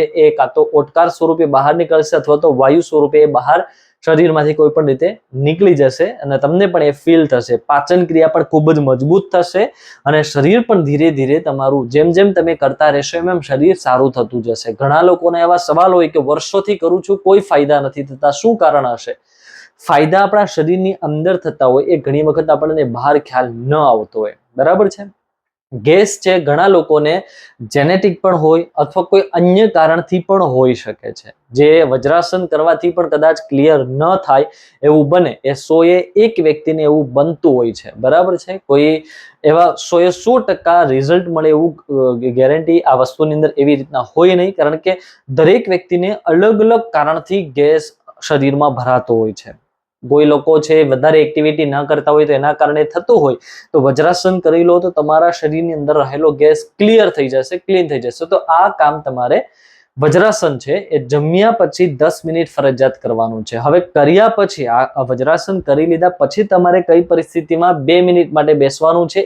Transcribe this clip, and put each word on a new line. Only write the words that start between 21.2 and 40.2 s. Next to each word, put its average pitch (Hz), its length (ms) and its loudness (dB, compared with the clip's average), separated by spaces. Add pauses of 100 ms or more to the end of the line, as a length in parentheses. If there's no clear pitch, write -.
થતા 156 280 -4
હોય 131 200 2
એ 170 120 0
ઘણી 143 240 -2
વખત 156 280 -2
આપણને 156 340 0
બહાર 127 360 -2
ખ્યાલ 127 340 -4
ન 123 220 -4
આવતો 117 440 0
હોય, 107 160 -6 (220)
બરાબર 180 300 2
છે. 202 160 -10 (680)
ગેસ 160 520 2
છે, 185 140 0
ઘણા 151 280 0
લોકોને 160 560 0 (380)
જેનેટિક 170 600 -2
પણ 185 140 0
હોય 160 300 2 (100)
અથવા 151 280 -2
કોઈ 196 180 2 (120)
અન્ય 180 340 2
કારણથી 165 520 0
પણ 190 240 0
હોઈ 127 300 2
શકે 110 380 -12
છે. 107 220 -20 (180)
જે 151 320 4
વજ્રાસન 156 600 -2
કરવાથી 160 460 -2
પણ 170 180 -4
કદાચ 156 280 0 (120)
ક્લિયર 143 300 2
ન 139 360 -2
થાય 147 300 0 (380)
એવું 147 260 4
બને, 165 340 0
એ 135 100 -2
સો 160 300 0
એ 175 140 4 (180)
એક 226 240 2
વ્યક્તિને 156 440 -2
એવું 147 300 0
બનતું 147 400 0
હોય 120 180 0
છે, 107 260 -14
બરાબર 165 400 0
છે. 190 200 -12
કોઈ 156 460 0 (400)
એવા 165 320 2
સો - 240 -2
એ 180 120 2
સો 208 280 0